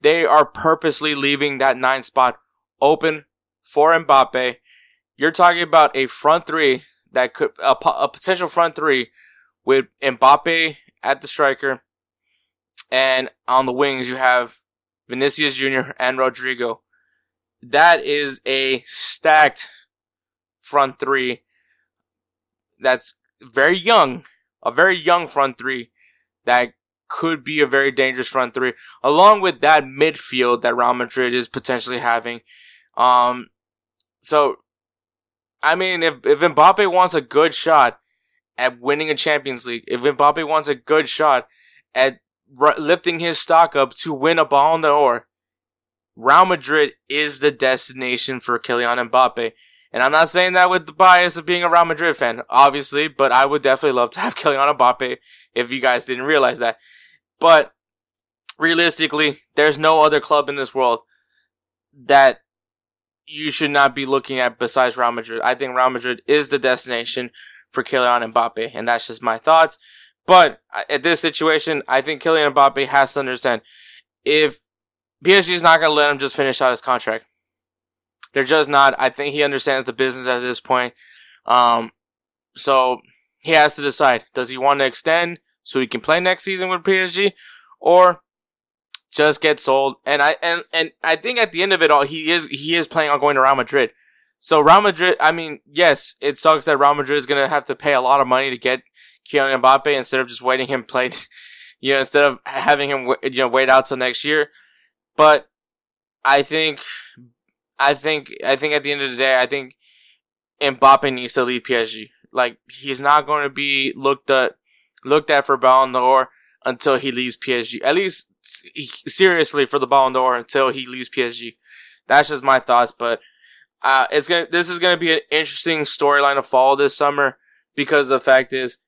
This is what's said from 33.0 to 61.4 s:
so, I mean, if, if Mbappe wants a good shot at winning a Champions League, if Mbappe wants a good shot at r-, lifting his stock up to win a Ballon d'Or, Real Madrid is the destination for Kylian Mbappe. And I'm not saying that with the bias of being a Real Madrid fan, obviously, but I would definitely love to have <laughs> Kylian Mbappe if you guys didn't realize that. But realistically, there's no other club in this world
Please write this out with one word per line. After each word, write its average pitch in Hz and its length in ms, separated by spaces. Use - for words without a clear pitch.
so, 147 360
I 156 140
mean, 185 280
if, 139 220
if 143 140
Mbappe 175 520
wants 180 220
a 156 80
good 147 320
shot 143 460
at 123 220
winning 147 300
a 147 60
Champions 135 500
League, 117 220
if 123 140
Mbappe 147 460
wants 156 200
a 143 80
good 143 340
shot 143 380
at 131 240
r-, 143 200
lifting 165 420
his 170 200
stock 165 360
up 135 200
to 160 180
win 151 240
a 156 80
Ballon 151 360
d'Or, 143 460
Real 143 300
Madrid 147 480
is 143 320
the 143 120
destination 131 880
for 120 200
Kylian 120 500
Mbappe. 120 440
And 120 120
I'm 135 80
not 160 180
saying 180 240
that 180 160
with 180 160
the 151 80
bias 180 440
of 160 100
being 175 160
a 175 60
Real 170 160
Madrid 165 300
fan, 120 340
obviously, 143 580
but 135 240
I 131 160
would 143 160
definitely 135 320
love 123 160
to - 80
have 240 160
<laughs> - 20
Kylian 139 400
Mbappe 127 400
if 120 160
you 131 100
guys 123 240
didn't 127 200
realize 131 340
that. 117 180
But 160 340
realistically, 156 800
there's 147 240
no 160 240
other 151 160
club 147 300
in 143 80
this 135 180
world 123 240